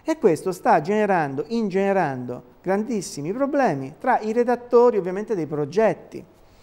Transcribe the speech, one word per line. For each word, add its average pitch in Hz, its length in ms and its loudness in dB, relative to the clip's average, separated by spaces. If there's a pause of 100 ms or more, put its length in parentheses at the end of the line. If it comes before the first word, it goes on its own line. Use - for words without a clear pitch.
e 311 160 -2
questo 185 320 2
sta 185 300 2
generando, 170 680 0
ingenerando 185 1120 -2
grandissimi 190 720 -4
problemi 233 640 -2
tra 240 200 0
i 214 140 -4
redattori 240 640 4
ovviamente 185 360 -4
dei 165 120 -2
progetti 156 760 -2 (400)